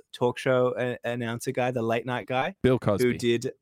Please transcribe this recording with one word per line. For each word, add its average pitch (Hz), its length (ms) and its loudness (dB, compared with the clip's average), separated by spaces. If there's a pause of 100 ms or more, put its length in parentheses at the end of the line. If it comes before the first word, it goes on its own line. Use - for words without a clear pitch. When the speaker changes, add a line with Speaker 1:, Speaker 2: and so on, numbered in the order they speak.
(140)
Speaker 1:
talk 123 240 0
show 127 400 2
a-, 123 260 -4
announcer 120 480 -4
guy, 127 200 -2
the 123 100 -4
late 117 240 -2
night 123 220 -4
guy? 135 340 -2
Speaker 2:
Bill 127 140 6
Speaker 1:
Who 117 40 -2
Speaker 2:
Cosby. 117 380 2
Speaker 1:
did, 117 340 0 (100)